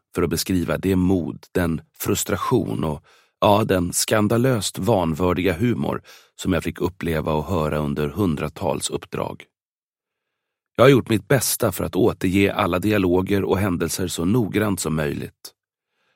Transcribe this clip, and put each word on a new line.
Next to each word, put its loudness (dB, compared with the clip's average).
för 0
att 0
beskriva -2
det 2
mod, 0
den 0
frustration -2
och, -4
ja, 4
den 0
skandalöst 0
vanvördiga 2
humor -2
som -2
jag 0
fick -6
uppleva -2
och 0
höra -2
under -2
hundratals -2
uppdrag. -8
Jag 6
har 10
gjort 4
mitt 0
bästa 0
för -4
att -6
återge 2
alla 0
dialoger 2
och 2
händelser -2
så -4
noggrant 0
som -2
möjligt. -6